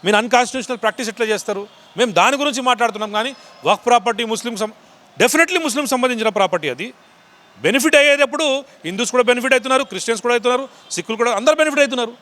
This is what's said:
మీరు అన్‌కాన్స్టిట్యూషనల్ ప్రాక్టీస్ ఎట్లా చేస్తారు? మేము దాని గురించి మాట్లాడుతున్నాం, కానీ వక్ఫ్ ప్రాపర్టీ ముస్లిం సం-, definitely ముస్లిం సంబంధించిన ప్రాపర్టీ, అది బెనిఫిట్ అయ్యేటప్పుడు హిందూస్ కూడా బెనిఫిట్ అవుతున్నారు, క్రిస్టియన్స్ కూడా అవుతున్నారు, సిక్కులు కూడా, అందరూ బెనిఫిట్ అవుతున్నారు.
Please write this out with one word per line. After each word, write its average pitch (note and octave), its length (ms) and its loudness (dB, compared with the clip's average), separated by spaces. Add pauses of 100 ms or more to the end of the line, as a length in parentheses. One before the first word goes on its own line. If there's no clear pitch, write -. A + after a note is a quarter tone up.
మీరు G3+ 120 2
అన్‌కాన్స్టిట్యూషనల్ A#3+ 600 0
ప్రాక్టీస్ G#3+ 300 -2
ఎట్లా A3+ 180 -4
చేస్తారు? G#3 400 -4 (300)
మేము A3+ 160 0
దాని G3+ 240 4
గురించి C4+ 240 -2
మాట్లాడుతున్నాం, A3 520 -2
కానీ A#3 240 -4 (300)
వక్ఫ్ G3+ 200 0
ప్రాపర్టీ A#3 380 2
ముస్లిం A3+ 320 -6
సం-, G#3+ 160 -6 (500)
definitely E4 420 2
ముస్లిం C#4 220 -2
సంబంధించిన B3 420 0
ప్రాపర్టీ, F#3 400 0
అది D3+ 260 -8 (680)
బెనిఫిట్ B3 360 2
అయ్యేటప్పుడు C#4+ 680 2 (200)
హిందూస్ F#3+ 260 -4
కూడా B3 120 2
బెనిఫిట్ B3 300 0
అవుతున్నారు, C4 300 2
క్రిస్టియన్స్ A#3+ 400 -6
కూడా A#3+ 120 0
అవుతున్నారు, B3 340 -2 (220)
సిక్కులు A3 260 -6
కూడా, A#3 140 0
అందరూ A#3+ 240 2
బెనిఫిట్ D#4 260 0
అవుతున్నారు. B3 420 0